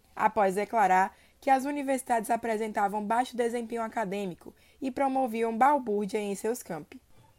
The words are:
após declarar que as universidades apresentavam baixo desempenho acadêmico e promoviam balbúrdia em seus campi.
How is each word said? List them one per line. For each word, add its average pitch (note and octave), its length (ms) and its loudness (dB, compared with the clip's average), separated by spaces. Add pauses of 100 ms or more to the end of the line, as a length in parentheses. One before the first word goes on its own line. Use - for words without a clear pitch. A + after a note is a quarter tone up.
(160)
após G#3 400 2
declarar G3 580 2 (280)
que - 80 0
as C4 160 4
universidades C4+ 640 -2
apresentavam G#3+ 720 -2
baixo A#3 320 0
desempenho A#3 460 -2
acadêmico G3+ 720 -6 (280)
e C4 100 -4
promoviam B3 680 0
balbúrdia A3 600 2
em G3+ 160 -4
seus A3+ 260 -4
campi. E3 400 -12 (380)